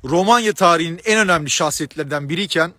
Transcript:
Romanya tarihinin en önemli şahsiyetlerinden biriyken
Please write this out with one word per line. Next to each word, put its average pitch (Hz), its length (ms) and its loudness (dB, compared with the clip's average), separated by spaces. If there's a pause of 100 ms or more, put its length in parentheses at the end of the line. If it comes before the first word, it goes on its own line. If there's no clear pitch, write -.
Romanya 208 500 2
tarihinin 170 500 2
en 220 140 2
önemli 170 320 0
şahsiyetlerinden 147 760 -4
biriyken 165 500 -2